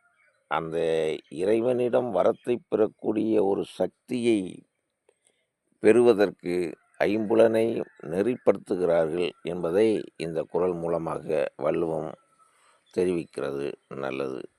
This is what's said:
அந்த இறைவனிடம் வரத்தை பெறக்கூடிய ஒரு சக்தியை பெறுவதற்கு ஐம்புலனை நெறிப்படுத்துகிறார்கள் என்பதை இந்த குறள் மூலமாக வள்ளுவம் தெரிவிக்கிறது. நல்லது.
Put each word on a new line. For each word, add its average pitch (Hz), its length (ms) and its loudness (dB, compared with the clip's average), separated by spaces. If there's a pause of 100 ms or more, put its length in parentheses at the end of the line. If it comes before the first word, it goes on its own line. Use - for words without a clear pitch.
(500)
அந்த 80 260 -4 (520)
இறைவனிடம் 120 880 0
வரத்தை 113 420 0 (120)
பெறக்கூடிய 107 760 0
ஒரு 95 200 0
சக்தியை 110 1000 -4 (1160)
பெறுவதற்கு 104 760 4 (440)
ஐம்புலனை 113 840 2 (200)
நெறிப்படுத்துகிறார்கள் 90 1300 0 (120)
என்பதை 90 600 0 (120)
இந்த 78 260 -6
குறள் 87 300 -2
மூலமாக 80 840 -4
வள்ளுவம் 80 580 -2 (800)
தெரிவிக்கிறது. 71 800 -4 (160)
நல்லது. 67 520 -6 (180)